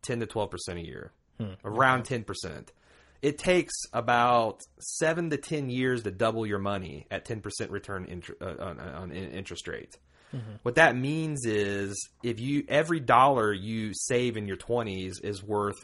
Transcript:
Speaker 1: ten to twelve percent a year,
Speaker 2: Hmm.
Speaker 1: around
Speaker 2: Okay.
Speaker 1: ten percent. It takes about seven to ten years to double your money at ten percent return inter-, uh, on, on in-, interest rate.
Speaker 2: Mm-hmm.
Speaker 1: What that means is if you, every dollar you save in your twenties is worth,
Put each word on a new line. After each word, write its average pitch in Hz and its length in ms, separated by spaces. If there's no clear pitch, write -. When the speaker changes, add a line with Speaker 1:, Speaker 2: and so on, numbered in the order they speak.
Speaker 1:
ten 120 180
to 113 60
twelve 107 240
percent 87 280
a 82 60
year, - 280
Speaker 2:
Hmm. 104 140
Speaker 1:
around 127 360
Speaker 2:
Okay. 123 160
Speaker 1:
ten 113 80
percent. - 480
It 147 160
takes 180 340
about 120 680
seven 165 520
to 147 60
ten 139 340
years 127 320
to 104 80
double 110 360
your 104 120
money 95 520
at 95 140
ten 110 160
percent 104 300
return 95 360
inter-, - 340
uh, 90 140
on, 92 160
on 87 320
in-, 90 180
interest 92 380
rate. - 280
Speaker 2:
Mm-hmm. 110 180
Speaker 1:
What - 120
that 156 220
means 147 500
is 101 500
if 117 180
you, 139 280
every 160 320
dollar 123 520
you 107 420
save 123 420
in 104 100
your 95 100
twenties 95 640
is 101 220
worth, 104 420